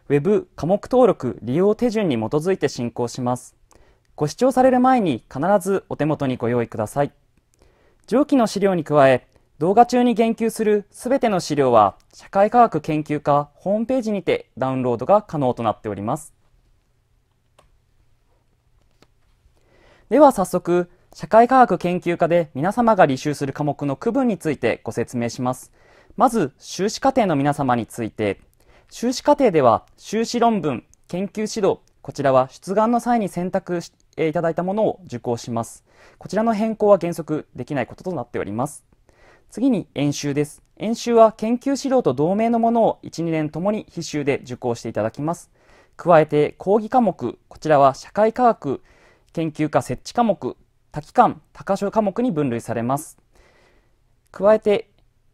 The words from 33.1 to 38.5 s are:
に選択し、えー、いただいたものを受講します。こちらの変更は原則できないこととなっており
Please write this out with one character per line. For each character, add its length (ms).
に 80
選 240
択 280
し、 120
え 100
ー、 20
い 40
た 100
だ 80
い 60
た 80
も 100
の 100
を 200
受 160
講 160
し 160
ま 100
す。 220
こ 80
ち 80
ら 80
の 120
変 200
更 140
は 100
原 160
則 400
で 100
き 120
な 60
い 40
こ 80
と 80
と 100
な 100
っ 60
て 120
お 40
り 60